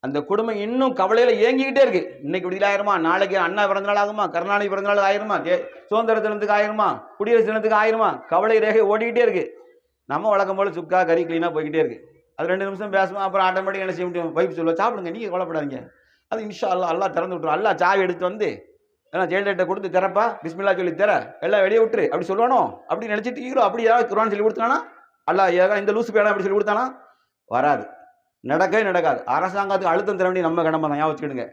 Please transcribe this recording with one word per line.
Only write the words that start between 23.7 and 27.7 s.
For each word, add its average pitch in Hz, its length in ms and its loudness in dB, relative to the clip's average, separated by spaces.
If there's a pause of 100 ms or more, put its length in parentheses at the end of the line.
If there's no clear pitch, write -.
ஏதாவது 233 240 4
குர்ஆன் 214 260 0
சொல்லி 208 140 0
கொடுத்தானா? 233 300 0 (540)
அல்லாஹ் 185 200 4
ஏதாவது 185 280 4
இந்த 202 140 0
லூசு 226 200 0
பேனா 208 180 6
அப்படி 196 160 0
சொல்லி 202 120 2
கொடுத்தானா? 208 260 0 (680)
வராது, 135 340 2 (580)